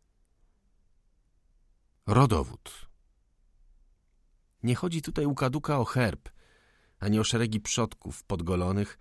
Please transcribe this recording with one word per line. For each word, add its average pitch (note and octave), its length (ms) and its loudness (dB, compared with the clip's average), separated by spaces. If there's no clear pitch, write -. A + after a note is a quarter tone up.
Rodowód. G#2 840 2
Nie B2 120 2
chodzi E3+ 280 -2
tutaj - 240 -2
u C#3+ 80 0
kaduka C#3+ 440 0
o A#2 60 2
herb, - 440 0
ani G#2 200 2
o A2 60 2
szeregi A2 360 0
przodków - 640 -6
podgolonych F#2 760 -2